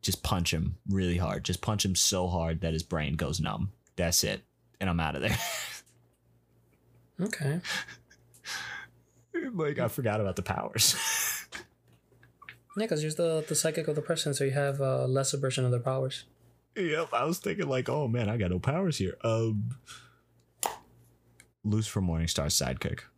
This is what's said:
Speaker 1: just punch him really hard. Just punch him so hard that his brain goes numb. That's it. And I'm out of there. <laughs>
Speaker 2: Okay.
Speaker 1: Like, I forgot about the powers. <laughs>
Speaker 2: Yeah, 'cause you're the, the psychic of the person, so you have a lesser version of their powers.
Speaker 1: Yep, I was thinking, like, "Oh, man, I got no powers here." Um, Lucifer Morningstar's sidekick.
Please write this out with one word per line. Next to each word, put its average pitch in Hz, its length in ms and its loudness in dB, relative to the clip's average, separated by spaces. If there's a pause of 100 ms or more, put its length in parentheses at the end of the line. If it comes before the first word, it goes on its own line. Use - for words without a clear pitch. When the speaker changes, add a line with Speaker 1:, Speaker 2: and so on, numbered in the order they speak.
Speaker 1:
just - 180 0
punch 90 320 2
him 82 220 0 (120)
really 92 300 2
hard. 90 280 0
Just 90 160 -2
punch 107 220 0
him 95 120 2
so 90 320 4
hard 82 340 0
that 82 120 0
his 80 100 -2
brain 76 320 -2
goes 80 240 -2
numb. 95 320 -2 (240)
That's 82 280 2
it. 101 200 -2 (380)
And 95 80 0
I'm 85 100 2
out 76 160 0
of 67 60 -4
there. 107 220 2
<laughs> - 40 -4 (1700)
Speaker 2:
Okay. 175 400 -2 (1900)
Speaker 1:
Like, 151 260 0
I 123 80 2
forgot 110 320 0
about 95 160 0
the 92 60 -4
powers. - 600 2
<laughs> - 40 -2 (1700)
Speaker 2:
Yeah, 220 100 0
'cause 156 140 0
you're 156 120 -2
the, 160 340 2
the 156 80 0
psychic 160 320 0
of 151 80 0
the 151 60 -2
person, 156 320 0
so 135 100 0
you 135 80 2
have 143 300 0
a 131 260 2
lesser 135 300 2
version 135 260 0
of 123 80 4
their 123 80 4
powers. 131 460 -2 (500)
Speaker 1:
Yep, 165 380 0
I 120 100 2
was 165 160 0
thinking, 190 300 -2
like, 131 180 0
"Oh, 139 220 0
man, 117 180 2
I 107 80 0
got 95 160 2
no 90 80 2
powers 165 380 0
here." 95 260 -2
Um, 113 540 0 (1900)
Lucifer 107 380 2
Morningstar's 82 520 2
sidekick. - 460 0 (180)